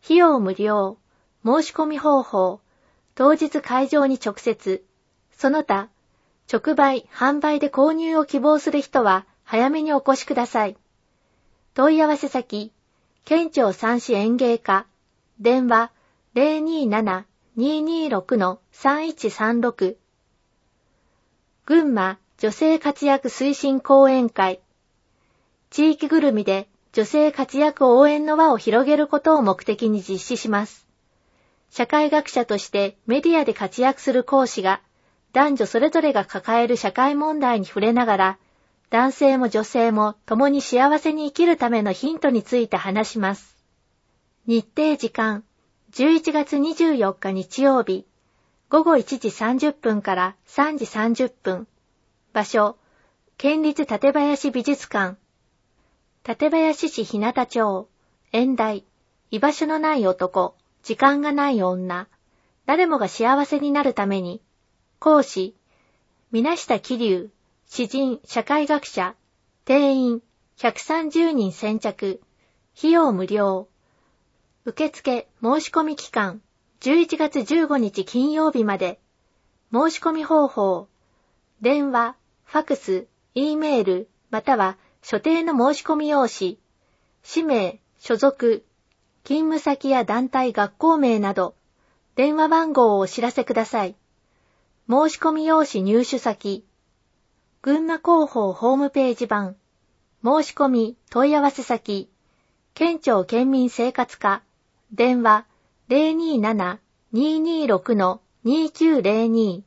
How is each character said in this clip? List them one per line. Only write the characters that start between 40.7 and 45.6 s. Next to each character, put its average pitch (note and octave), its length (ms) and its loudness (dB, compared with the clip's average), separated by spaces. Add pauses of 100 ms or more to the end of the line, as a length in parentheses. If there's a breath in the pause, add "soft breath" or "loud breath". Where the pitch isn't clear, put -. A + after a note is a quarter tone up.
せ D#4 160 -2
に D#4 120 -6
生 C#4+ 60 -8
き E4+ 140 2
る E4+ 100 2
た A#3+ 140 -2
め A3+ 100 0
の G3+ 120 -2
ヒ C4+ 200 -6
ン E4 60 -8
ト D4 100 0
に A#3 140 0
つ B3 160 -2
い A3+ 100 0
て - 80 -4
話 G3 360 -4
し A3+ 60 -8
ま G3 160 -2
す。 - 220 -20 (880)
日 A3+ 200 0 (100)
程 D4+ 200 2
時 A3+ 120 -6
間、 A3 360 -4 (460)